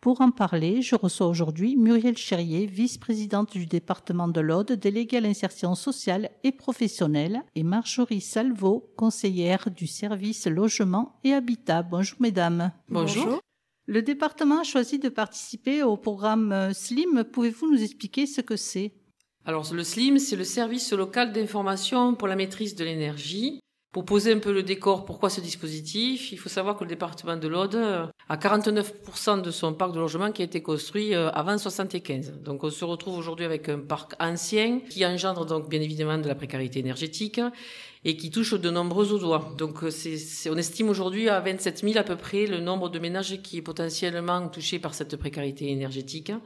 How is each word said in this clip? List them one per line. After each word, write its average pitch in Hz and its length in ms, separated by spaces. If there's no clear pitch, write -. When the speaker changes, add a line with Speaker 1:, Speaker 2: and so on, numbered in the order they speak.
Speaker 1:
Pour 247 200
en 254 80
parler, 190 540
je 240 120
reçois 190 300
aujourd'hui 170 500
Muriel 233 400
Chérier, 170 520
vice-présidente 214 880
du 180 120
département 175 640
de 170 120
l'Aude, 165 340
déléguée 220 440
à 233 40
l'insertion 190 520
sociale 202 560
et 269 80
professionnelle, 202 920
et 160 80
Marjorie 220 580
Salvo, 220 760
conseillère 190 800
du 160 120
service 208 580
logement 190 760
et 269 100
habitat. 240 480
Bonjour 175 400
mesdames. 175 500
Speaker 2:
Bonjour. 170 380
Speaker 3:
Bonjour. 285 160
Speaker 1:
Le 220 160
département 294 560
a 339 40
choisi 277 360
de 269 100
participer - 720
au 220 160
programme, 214 540
euh, 196 200
slim. 254 520
Pouvez-vous 233 480
nous 254 100
expliquer 220 460
ce 277 140
que 220 160
c'est ? 202 340
Speaker 2:
Alors, 156 300
le 170 100
slim, 262 360
c'est 247 160
le 185 80
service 233 500
local 208 400
d'information 208 800
pour 208 140
la 190 80
maîtrise 196 400
de 165 100
l'énergie. 160 720
Pour 185 120
poser 208 300
un 214 60
peu 208 120
le 196 100
décor, 190 440
pourquoi - 240
ce 190 100
dispositif ? 170 960
Il 185 40
faut - 120
savoir 202 260
que 202 80
le 170 60
département 165 480
de 156 100
l'Aude, 185 280
euh, 196 320
a 156 80
quarante-neuf 208 560
pour - 140
cent 202 200
de 175 140
son 165 220
parc 175 200
de 160 60
logement 165 340
qui 190 80
a 175 40
été 170 160
construit, 196 540
euh, 160 140
avant 185 280
soixante-quinze. 180 760
Donc, 139 220
on 156 60
se 151 120
retrouve 170 340
aujourd'hui 165 280
avec 156 240
un 147 100
parc 147 400
ancien 214 600
qui 185 240
engendre 180 400
donc 156 240
bien 156 100
évidemment 156 380
de 151 100
la 139 80
précarité 135 440
énergétique 156 600
et 160 140
qui 156 140
touche 220 280
de 175 100
nombreux 175 440
Audois. 165 440
Donc, 156 240
euh, 160 100
c'est, 160 260
c'est, 156 320
on 160 80
estime 208 320
aujourd'hui 196 400
à 196 100
vingt-sept 190 440
mille 208 140
à 202 60
peu 185 140
près 208 300
le 185 120
nombre 180 300
de 170 100
ménages 190 420
qui 175 180
est - 20
potentiellement 170 880
touché 170 280
par 160 160
cette 147 220
précarité 143 560
énergétique. 135 600